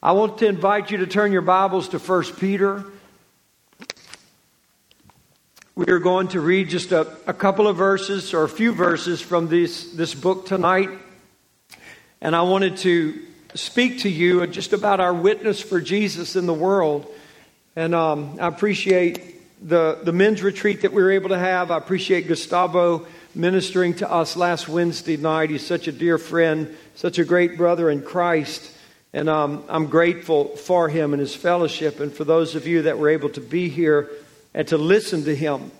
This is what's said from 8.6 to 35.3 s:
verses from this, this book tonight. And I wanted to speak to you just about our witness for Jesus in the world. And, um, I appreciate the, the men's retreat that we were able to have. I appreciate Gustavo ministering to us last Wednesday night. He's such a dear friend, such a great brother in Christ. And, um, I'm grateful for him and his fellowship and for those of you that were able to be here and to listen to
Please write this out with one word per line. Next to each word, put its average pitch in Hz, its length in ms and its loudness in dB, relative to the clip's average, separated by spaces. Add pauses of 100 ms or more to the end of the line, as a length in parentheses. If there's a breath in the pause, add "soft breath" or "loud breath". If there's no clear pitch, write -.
verses 175 500 0
from 170 260 -2
this, 170 440 0
this 165 240 -6
book 185 320 -2
tonight. 185 420 2 (1300 loud breath)
And 156 160 -2
I 170 60 2
wanted 190 360 2
to 170 460 0 (300)
speak 247 460 -2
to 202 100 -2
you 175 380 2
just 185 260 -8
about 202 260 0
our 180 140 2
witness 202 480 0
for 185 180 -2
Jesus 170 560 -4
in 180 120 0
the 170 60 0
world. 160 520 0 (680 loud breath)
And, 165 180 -2
um, 151 480 -2
I 170 60 -2
appreciate 180 1200 -2
the, 160 320 2
the 165 100 -2
men's 190 300 4
retreat 196 400 0
that 190 120 0
we 196 100 4
were 190 80 6
able 190 180 0
to 185 80 2
have. 180 320 0
I 170 80 0
appreciate 175 500 -2
Gustavo 170 800 0 (300 loud breath)
ministering 180 600 0
to - 140 -4
us 165 240 0
last 175 320 -2
Wednesday 165 500 -2
night. 156 340 0
He's 147 120 -6
such - 240 -4
a 160 40 -6
dear 160 260 0
friend, 156 580 0 (200 loud breath)
such 180 240 -4
a 170 40 4
great 175 320 2
brother 170 360 2
in 143 100 -2
Christ. 170 800 -2 (340 soft breath)
And, - 140 -2
um, 147 400 0
I'm 156 200 -2
grateful 160 680 2
for 175 320 0
him 151 240 0
and 143 80 -2
his 135 160 -4
fellowship 165 640 -2
and 143 140 -6
for - 100 -6
those 160 320 2
of 143 100 -6
you 165 180 2
that 147 140 0
were 151 120 2
able 147 220 2
to 143 100 -12
be 156 260 -4
here 151 420 2 (440 loud breath)
and 156 160 -4
to 165 80 2
listen 170 480 0
to 151 100 -2